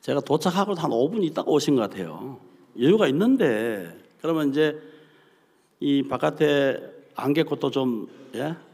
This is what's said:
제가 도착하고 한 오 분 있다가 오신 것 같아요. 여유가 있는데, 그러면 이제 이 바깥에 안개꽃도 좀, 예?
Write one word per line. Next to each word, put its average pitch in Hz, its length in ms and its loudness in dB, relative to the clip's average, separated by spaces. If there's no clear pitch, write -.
제가 139 200 -2
도착하고 180 540 0
한 160 180 -4
오 120 180 2
분 220 120 -4
있다가 160 280 -2
오신 147 260 4
것 120 60 4
같아요. 98 560 -8
여유가 175 300 4
있는데, 117 880 0
그러면 156 300 0
이제 151 280 0
이 139 220 0
바깥에 143 760 0
안개꽃도 147 560 0
좀, 120 380 -2
예? 139 200 -6